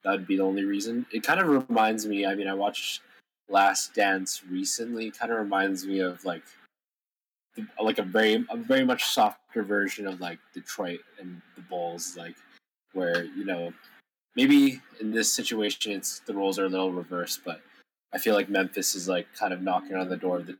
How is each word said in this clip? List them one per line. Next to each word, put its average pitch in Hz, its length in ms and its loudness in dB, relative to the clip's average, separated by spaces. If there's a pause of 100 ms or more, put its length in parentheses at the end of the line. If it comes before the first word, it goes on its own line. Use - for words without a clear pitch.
that'd 95 240 0
be 98 100 2
the 95 60 2
only 98 220 0
reason. 110 480 -4
It 110 100 -4
kind 165 160 2
of 190 80 2
reminds 113 580 2
me, 101 220 0
I 98 80 0
mean, 98 140 -4
I 95 60 -2
watched - 480 -2 (460)
Last 98 460 4
Dance 95 500 0
recently. 110 640 -4
It 107 120 -12
kinda 117 180 -2
reminds 98 500 0
me 98 140 0
of, 90 240 -2
like, 87 200 -6 (1080)
the, 110 120 -10 (140)
like, 110 180 0
a 107 40 -2
very, 110 480 2
a 113 60 -6
very 120 280 2
much 127 200 0
softer - 580 0
version 101 440 -2
of, 95 140 -8
like, 85 200 -8 (120)
Detroit - 480 -8 (180)
and 175 220 -14 (140)
the 185 80 -20
Bulls, 175 540 -6
like, - 200 -14 (560)
where, 87 320 0
you 95 200 -8
know, 87 280 -4 (600)
maybe 139 480 6 (180)
in 107 120 -4
this 110 200 2
situation 104 600 -2
it's, - 280 -6
the 107 140 -8
roles 98 240 0
are 98 60 2
a 95 40 0
little 92 240 0
reversed, 87 520 -6
but - 180 -10 (500)
I 90 60 -4
feel 107 160 4
like 98 140 4
Memphis 95 480 0
is, 92 120 -6
like, 90 260 -2
kind 98 180 -2
of 90 100 -6
knocking 92 320 -2
on 92 140 -2
the 90 80 -2
door 90 220 0
of 85 80 -6
the 92 140 -14